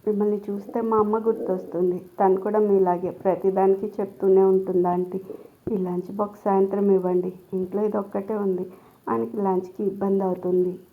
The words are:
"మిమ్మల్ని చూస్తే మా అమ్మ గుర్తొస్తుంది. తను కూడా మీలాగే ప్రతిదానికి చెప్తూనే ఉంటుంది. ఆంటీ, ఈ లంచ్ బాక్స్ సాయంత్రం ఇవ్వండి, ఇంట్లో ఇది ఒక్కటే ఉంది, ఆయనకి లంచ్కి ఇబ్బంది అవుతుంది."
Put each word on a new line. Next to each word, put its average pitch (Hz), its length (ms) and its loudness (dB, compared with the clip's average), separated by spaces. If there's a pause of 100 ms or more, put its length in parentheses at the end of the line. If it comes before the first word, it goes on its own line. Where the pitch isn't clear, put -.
"మిమ్మల్ని 208 400 0 (100)
చూస్తే 202 300 -6
మా 226 160 0
అమ్మ 214 220 2
గుర్తొస్తుంది. 185 800 -2 (180)
తను 190 200 4
కూడా 208 220 -2
మీలాగే 185 520 2
ప్రతిదానికి 190 760 0
చెప్తూనే 190 560 2
ఉంటుంది. 190 460 4
ఆంటీ, 180 320 -2 (480)
ఈ 226 80 -2
లంచ్ 180 360 -4
బాక్స్ 208 300 -6
సాయంత్రం 196 480 2
ఇవ్వండి, 180 420 2 (200)
ఇంట్లో 190 300 -4
ఇది 214 140 -2
ఒక్కటే 202 400 -4
ఉంది, 190 280 -2 (440)
ఆయనకి 226 280 -4
లంచ్కి 190 480 -2
ఇబ్బంది 196 400 0
అవుతుంది." 180 480 0 (200)